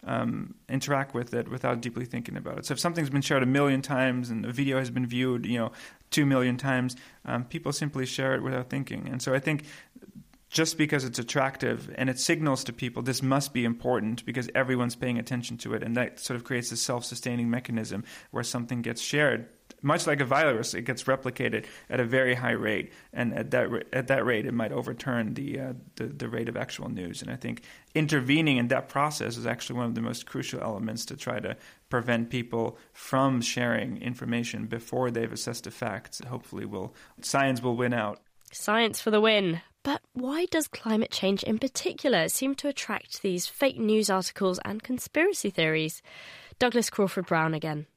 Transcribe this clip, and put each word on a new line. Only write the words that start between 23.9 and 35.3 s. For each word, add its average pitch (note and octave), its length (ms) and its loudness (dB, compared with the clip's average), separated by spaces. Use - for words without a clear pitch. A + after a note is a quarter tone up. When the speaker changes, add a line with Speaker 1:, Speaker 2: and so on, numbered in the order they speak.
Speaker 1:
at C3 160 -2
that C3 180 4
rate, A#2 200 2
it A#2 80 -4
might A#2 180 0
overturn B2 600 -2
the, C#3 260 -6
uh, C3 140 -6
the, B2+ 80 -4
the C#3 240 -6
rate A#2 180 -2
of A#2 80 -6
actual - 320 -6
news. F#2 340 -6
And - 80 -10
I B2 60 -6
think A#2+ 280 -8
intervening D3 640 4
in A#2+ 140 4
that B2+ 180 2
process C#3 480 0
is A#2 100 -6
actually A#2+ 340 -4
one A#2+ 80 -2
of A#2 80 -2
the A#2 60 -2
most A#2 240 -4
crucial C3 360 -6
elements A2 460 -4
to - 100 -12
try A#2+ 240 -4
to G#2 160 -6
prevent A#2 400 2
people A#2 480 -2
from C3+ 480 2
sharing A#2 560 0
information A#2 720 -4
before A#2+ 440 -2
they've A#2 200 -2